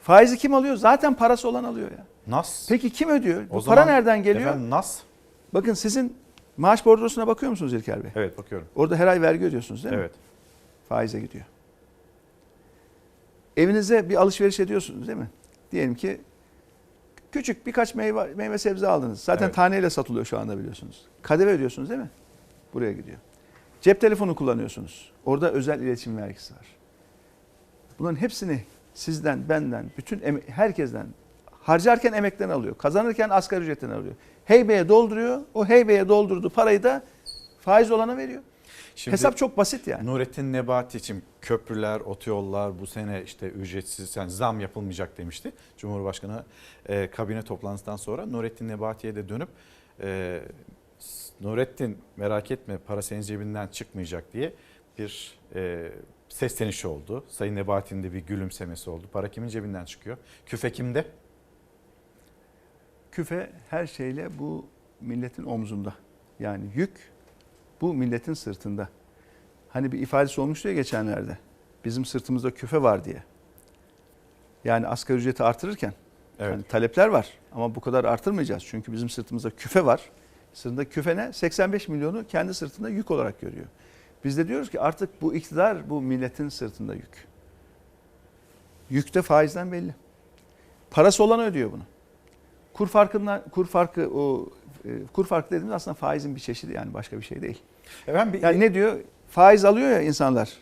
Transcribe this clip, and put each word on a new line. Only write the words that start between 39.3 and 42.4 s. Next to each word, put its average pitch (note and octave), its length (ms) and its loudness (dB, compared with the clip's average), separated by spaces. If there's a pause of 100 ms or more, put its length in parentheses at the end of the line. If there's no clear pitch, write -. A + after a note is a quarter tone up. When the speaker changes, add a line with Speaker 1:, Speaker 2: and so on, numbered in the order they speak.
Speaker 1:
çok - 200 0
basit G#3 300 0
yani. - 180 -6
Speaker 2:
Nurettin B2+ 480 -4
Nebati B2 440 -2
için G2+ 260 -10 (180)
köprüler, G#2+ 580 -4
otoyollar G2+ 800 -6